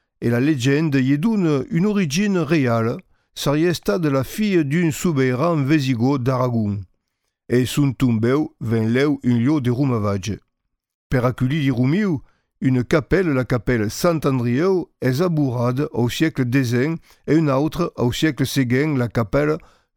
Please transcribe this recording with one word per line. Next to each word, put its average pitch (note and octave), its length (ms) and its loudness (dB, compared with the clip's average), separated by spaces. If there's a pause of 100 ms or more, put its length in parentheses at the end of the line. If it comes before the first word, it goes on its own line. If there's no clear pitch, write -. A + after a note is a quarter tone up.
(220)
et A#2+ 100 0
la A#2+ 80 2
légende C#3 560 2
y C3+ 240 2
donne E3+ 500 0
une E3+ 160 0
origine G3 540 0
réelle, C3 580 0 (380)
serait D#3 400 0
stade F#3+ 320 -2
la C3+ 160 0
fille F#3+ 420 0
d'un D#3+ 240 0
souverain C#3+ 720 0
wesigoth C3 600 0
d'Aragon. A#2+ 580 -2 (680)
Et B2 160 2
son C#3 280 0
tombeau B2+ 640 0
venleu A#2+ 640 0
un B2 140 2
lieu C#3 240 2
de A#2+ 80 0
rumavage. G#2+ 720 -2 (680)
Per B2+ 140 0
accueillir B2+ 400 0
les C3+ 80 2
Rumiu, D3 460 0 (420)
une B2+ 240 0
capelle, E3 460 0
la B2+ 160 0
capelle A#2 460 -2
Sant'Andreu, D3 960 0 (160)
est B2+ 200 0
abourade C#3 680 0
au A#2+ 180 0
siècle D3+ 360 -2
dix B2 280 0
et D3 240 0 (300)
une D3+ 240 2
autre D3+ 460 -2
au B2 140 0
siècle C3+ 360 -2
seguent, C3+ 500 0
la A#2+ 100 -2
capelle C#3+ 500 -2 (400)